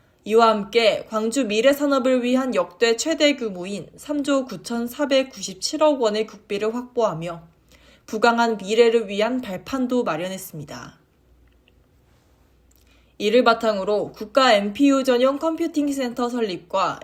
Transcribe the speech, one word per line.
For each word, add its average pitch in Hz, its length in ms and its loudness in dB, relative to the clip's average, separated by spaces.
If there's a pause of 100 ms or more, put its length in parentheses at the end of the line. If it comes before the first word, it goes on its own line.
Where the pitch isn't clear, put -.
(240)
이와 226 260 6
함께 214 580 2
광주 226 380 -2
미래 220 260 4
산업을 269 500 0
위한 254 320 0
역대 226 440 0
최대 294 400 0
규모인 196 580 -8
삼조 285 480 -2
구천사백구십칠억 262 1600 -2
원의 214 260 0
국비를 214 480 -6
확보하며 175 720 -4 (580)
부강한 233 520 2
미래를 226 500 2
위한 214 320 -2
발판도 247 640 -4
마련했습니다. 165 960 -8 (2250)
이를 214 260 2
바탕으로 208 640 0
국가 247 400 2
엠피유 254 540 2
전용 262 340 2
컴퓨팅 320 540 -2
센터 247 340 -4
설립과 190 760 -4